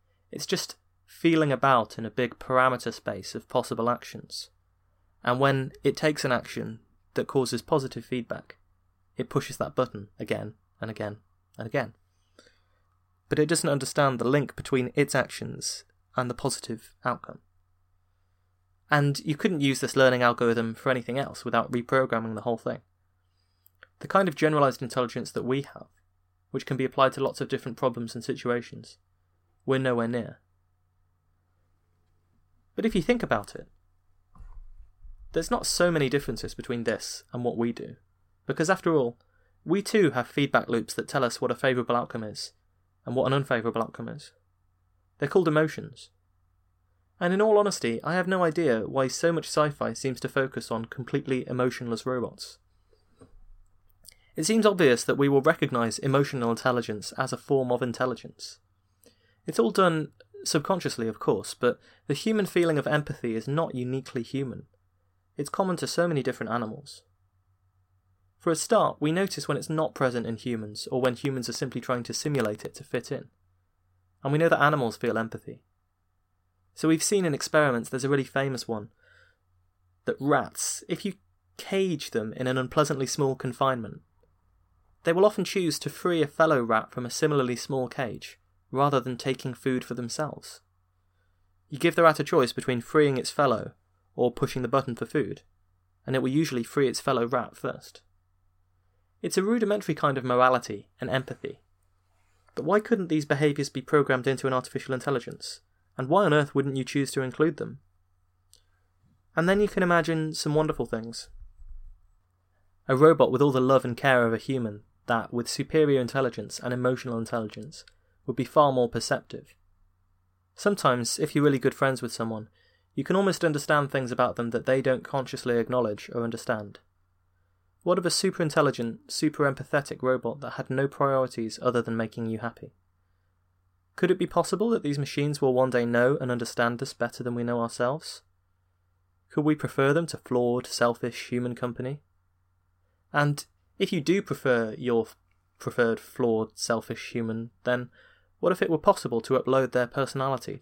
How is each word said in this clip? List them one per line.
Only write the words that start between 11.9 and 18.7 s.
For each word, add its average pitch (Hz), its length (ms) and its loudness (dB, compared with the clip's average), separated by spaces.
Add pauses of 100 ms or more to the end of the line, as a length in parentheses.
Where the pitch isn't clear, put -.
But - 100 2
it 151 80 4
doesn't 160 220 0
understand 135 500 0
the 113 80 0
link 139 280 2
between 127 400 -2
its 143 200 2
actions - 680 -6 (300)
and 127 140 -2
the 120 60 -6
positive - 600 -6 (100)
outcome. - 340 -6 (1500)